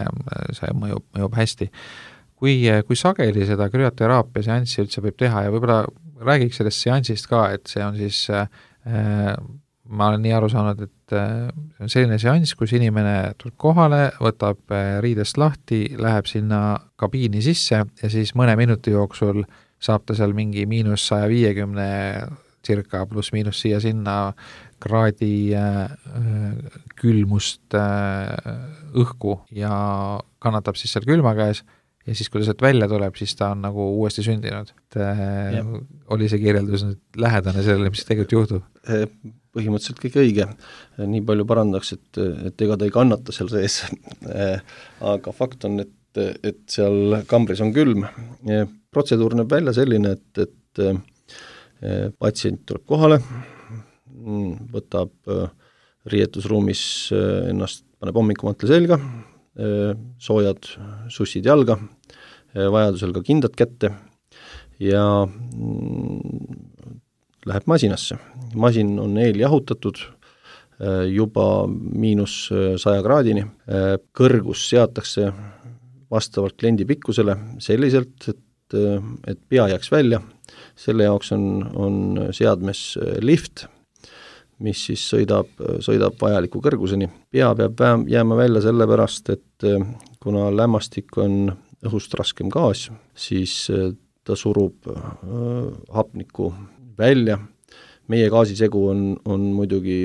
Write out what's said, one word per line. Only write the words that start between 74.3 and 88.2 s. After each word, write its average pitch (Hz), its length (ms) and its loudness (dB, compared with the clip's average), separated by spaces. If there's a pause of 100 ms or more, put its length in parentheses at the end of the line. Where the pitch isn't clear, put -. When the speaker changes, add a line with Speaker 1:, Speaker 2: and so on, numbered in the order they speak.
Speaker 2:
seatakse 117 640 2 (800)
vastavalt 104 500 -2
kliendi 110 280 2
pikkusele 107 500 0 (220)
selliselt, 127 680 0
et, - 460 -10
äh, 101 280 0 (240)
et 101 220 -8
pea 120 200 4
jääks 92 240 -4
välja. 123 280 4 (520)
Selle 113 340 0
jaoks 101 260 0
on, 101 120 0 (300)
on 98 260 0 (320)
seadmes, 98 640 0
äh, - 240 -4
lift, - 460 2 (920)
mis 107 260 -2
siis - 240 -6
sõidab, 104 400 2 (300)
sõidab 101 420 0
vajaliku 98 400 0
kõrguseni. 98 480 0 (220)
Pea 127 240 4
peab 110 260 0
vä-, 117 300 4
jääma 117 260 4